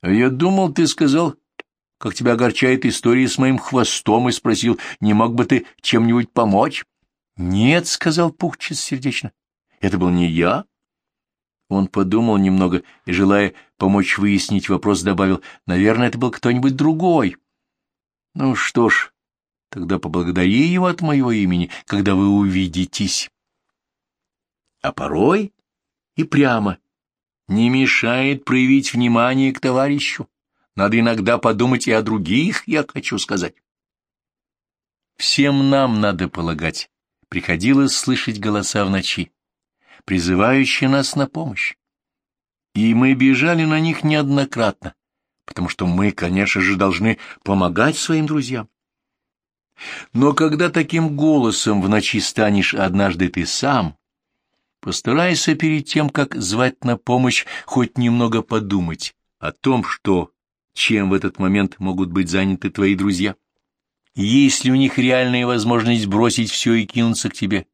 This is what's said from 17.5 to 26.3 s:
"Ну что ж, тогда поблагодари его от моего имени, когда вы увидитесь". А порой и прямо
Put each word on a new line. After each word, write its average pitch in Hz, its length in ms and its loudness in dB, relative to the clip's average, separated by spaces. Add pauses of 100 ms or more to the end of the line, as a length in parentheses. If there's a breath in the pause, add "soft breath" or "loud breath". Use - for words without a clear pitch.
"Ну 131 220 -2
что 117 340 0
ж, - 240 -2 (560)
тогда 87 300 -6
поблагодари 90 680 0
его 180 200 0
от 175 140 -4
моего 139 300 0
имени, 90 380 0 (160 loud breath)
когда 101 300 0
вы 98 140 2
увидитесь". 92 1000 -2 (1500)
А 135 100 -4
порой 143 640 0 (600)
и 160 80 -2
прямо 120 540 0 (680)